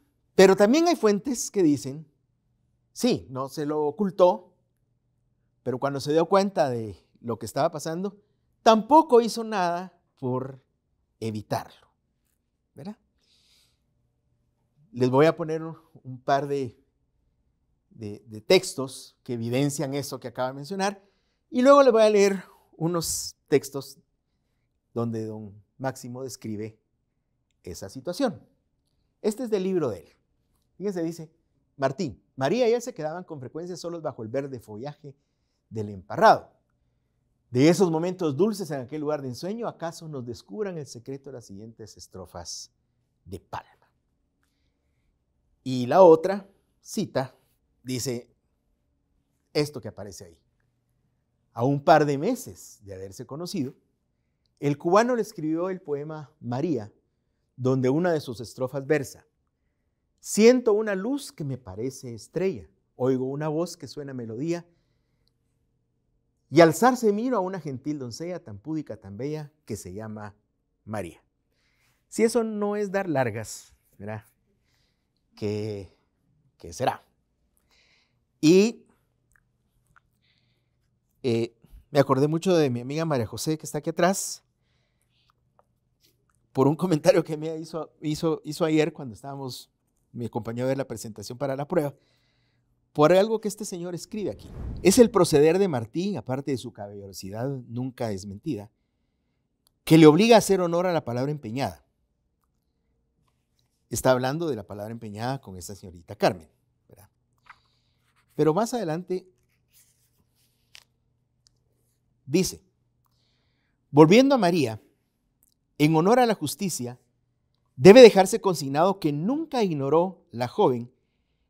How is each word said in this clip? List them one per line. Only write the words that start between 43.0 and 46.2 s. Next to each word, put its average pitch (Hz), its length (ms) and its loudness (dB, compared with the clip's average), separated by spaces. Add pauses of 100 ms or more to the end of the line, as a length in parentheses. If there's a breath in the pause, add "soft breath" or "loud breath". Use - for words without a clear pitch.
de 92 160 -16
Palma? - 500 -20 (1700)
Y 127 220 -4
la 165 160 6
otra 175 460 6 (320)